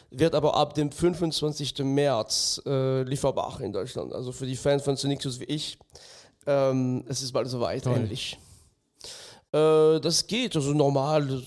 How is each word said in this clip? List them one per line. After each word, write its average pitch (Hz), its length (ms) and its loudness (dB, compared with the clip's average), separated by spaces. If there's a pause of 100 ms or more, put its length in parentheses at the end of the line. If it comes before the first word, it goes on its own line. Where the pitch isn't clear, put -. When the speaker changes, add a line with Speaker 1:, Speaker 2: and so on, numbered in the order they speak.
(120)
Speaker 1:
wird 156 220 2
aber 147 220 2
ab 147 200 2
dem 147 180 0
fünfundzwanzigsten 151 1000 -2
März, 139 720 0
äh, 131 380 0
lieferbar 131 560 -2
in 98 140 -6
Deutschland. 95 400 -6
Also 127 180 -8
für 123 140 -10
die 131 100 -4
Fans 143 280 0
von 139 120 0
Sonic 139 300 -2
Youth 127 160 -6
wie - 40 -10
ich, - 320 -6 (720)
ähm, 131 600 2
es 131 120 -4
ist 127 120 -8
bald 123 160 -2
soweit, 120 340 -4
Speaker 2:
Toll. 123 140 2
Speaker 1:
endlich. - 420 -4 (1120)
Äh, 156 480 6
das 156 260 0
geht, 226 300 -2
also 143 180 2
normal 139 720 2